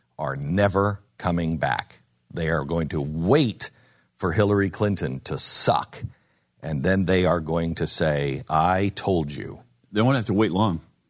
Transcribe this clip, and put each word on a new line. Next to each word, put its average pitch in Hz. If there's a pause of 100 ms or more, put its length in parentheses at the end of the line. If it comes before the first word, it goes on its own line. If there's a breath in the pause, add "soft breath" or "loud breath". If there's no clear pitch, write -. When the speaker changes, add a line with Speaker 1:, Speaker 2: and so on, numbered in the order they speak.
(200)
Speaker 1:
are 69
never 98 (160)
coming 85
back. - (300)
They 82
are 80
going 82
to 78
wait 90 (460 soft breath)
for -
Hillary 101
Clinton 90
to 71
suck, - (580 soft breath)
and 73
then 95
they 92
are 85
going 82
to 80
say, 71
"I 92
told 82
you." 64 (300)
Speaker 2:
They 104
won't 131
have 113
to 101
wait 101
long. 92 (280)